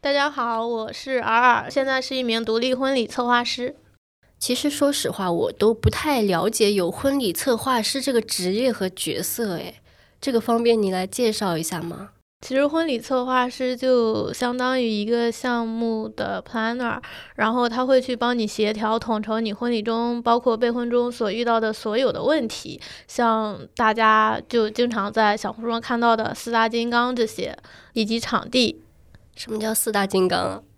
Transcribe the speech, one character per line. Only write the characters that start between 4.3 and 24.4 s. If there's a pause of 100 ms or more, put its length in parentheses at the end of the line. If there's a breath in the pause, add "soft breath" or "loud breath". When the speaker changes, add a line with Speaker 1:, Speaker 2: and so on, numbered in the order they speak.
Speaker 2:
其
实
说
实
话，
我
都
不
太
了
解
有
婚
礼
策
划
师
这
个
职
业
和
角
色，
哎， (440 soft breath)
这
个
方
便
你
来
介
绍
一
下
吗？ (320)
Speaker 1:
其
实
婚
礼
策
划
师
就
相
当
于
一
个
项
目
的
planner， (360 loud breath)
然
后
他
会
去
帮
你
协
调
统
筹
你
婚
礼
中，
包
括
备
婚
中
所
遇
到
的
所
有
的
问
题， (260 loud breath)
像 (180)
大
家